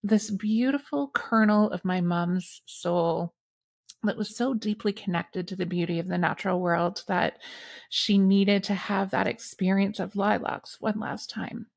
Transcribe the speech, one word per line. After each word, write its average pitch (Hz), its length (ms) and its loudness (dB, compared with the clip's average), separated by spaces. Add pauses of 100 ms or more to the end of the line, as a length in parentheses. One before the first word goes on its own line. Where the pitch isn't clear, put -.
this 208 260 2
beautiful 254 840 0
kernel 214 580 4
of 180 120 -6
my 185 180 0
mom's 175 640 0
soul 175 680 0 (680)
that 208 140 0
was 208 180 -4
so 262 180 0
deeply 214 400 -2
connected 180 540 -4
to 190 80 -8
the 185 100 -2
beauty 175 340 -2
of 175 80 -4
the 180 100 -2
natural 180 420 0
world 175 480 0
that - 320 0 (500)
she - 280 2
needed 196 460 4
to 202 100 -2
have 196 380 -2
that 190 160 0
experience 196 720 0
of 196 160 -6
lilacs - 640 -2
one 214 200 -2
last - 300 -8
time. - 480 -10